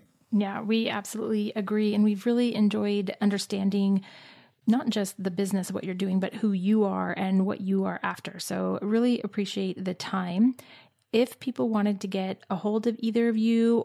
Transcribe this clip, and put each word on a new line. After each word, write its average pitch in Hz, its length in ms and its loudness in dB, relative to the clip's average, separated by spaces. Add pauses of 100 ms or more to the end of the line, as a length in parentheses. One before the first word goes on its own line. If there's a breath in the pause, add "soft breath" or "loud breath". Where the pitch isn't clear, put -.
(360)
Yeah, 202 260 0
we 226 280 0
absolutely 214 680 -4
agree. 208 380 0
And 208 100 4
we've 208 220 2
really 240 300 2
enjoyed 208 680 0
understanding 196 840 0 (640 loud breath)
not 240 240 2
just 202 340 -2
the 190 60 -2
business 190 400 -2
of 190 60 -6
what - 80 -6
you're 185 100 -4
doing, 190 260 0
but 185 140 -2
who 214 200 0
you 202 320 4
are 185 300 -2
and 190 300 2
what 208 160 -4
you 190 240 0
are 180 160 -4
after. - 380 -6
So 185 420 -2
really 233 400 2
appreciate 190 640 -4
the 185 80 -4
time. 190 640 0 (560 loud breath)
If 240 280 0
people 247 300 -4
wanted 208 320 0
to 202 60 -6
get 190 420 -6
a 196 60 -2
hold 214 320 0
of 226 100 0
either 233 320 2
of 220 80 0
you 226 460 4